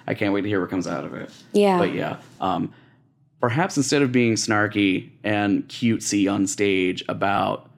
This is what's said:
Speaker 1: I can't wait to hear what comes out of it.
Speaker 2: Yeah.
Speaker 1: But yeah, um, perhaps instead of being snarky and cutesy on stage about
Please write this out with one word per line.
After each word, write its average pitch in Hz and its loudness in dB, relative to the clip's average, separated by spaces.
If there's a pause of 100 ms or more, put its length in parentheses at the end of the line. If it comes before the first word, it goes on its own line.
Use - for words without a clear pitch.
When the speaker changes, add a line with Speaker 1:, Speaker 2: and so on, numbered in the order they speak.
Speaker 1:
I - -2
can't 101 -2
wait 101 0
to 104 -4
hear 101 0
what 90 -4
comes 92 -4
out 80 -6
of - -10
it. - -12 (220)
Speaker 2:
Yeah. 202 4
Speaker 1:
But - 2
yeah, - -4 (240)
um, - -2 (680)
perhaps 147 0
instead 143 2
of 131 2
being 120 4
snarky 104 0 (140)
and 104 0
cutesy 101 0
on 101 0
stage 95 0
about 98 -2 (100)